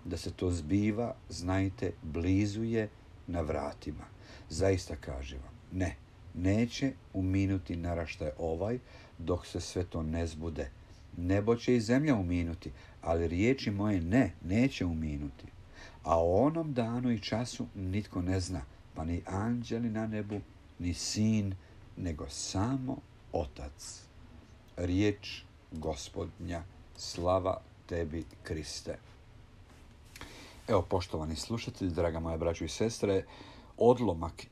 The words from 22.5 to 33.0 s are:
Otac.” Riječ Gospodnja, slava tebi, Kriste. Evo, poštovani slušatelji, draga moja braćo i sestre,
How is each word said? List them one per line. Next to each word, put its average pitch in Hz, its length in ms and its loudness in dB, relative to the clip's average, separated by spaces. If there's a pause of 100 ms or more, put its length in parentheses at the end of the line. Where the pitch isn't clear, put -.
Otac.” - 720 -6 (720)
Riječ 95 640 2 (300)
Gospodnja, 85 920 -6 (340)
slava 90 640 2 (240)
tebi, 82 400 -4 (180)
Kriste. 80 540 -8 (1700)
Evo, 98 140 6
poštovani 80 540 -2
slušatelji, 104 560 -4
draga 82 280 0
moja 82 180 -2
braćo 82 280 0
i 80 40 -6
sestre, 107 540 0 (540)